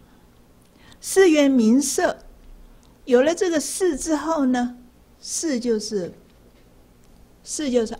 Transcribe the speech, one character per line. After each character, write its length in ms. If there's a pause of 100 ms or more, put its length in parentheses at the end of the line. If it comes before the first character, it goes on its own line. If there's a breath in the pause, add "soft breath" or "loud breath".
(1000 loud breath)
识 300
缘 180
名 320
色， 380 (840)
有 180
了 120
这 140
个 120
识 360
之 200
后 300
呢， 300 (440)
识 400
就 180
是， 340 (1300)
识 260
就 160
是 140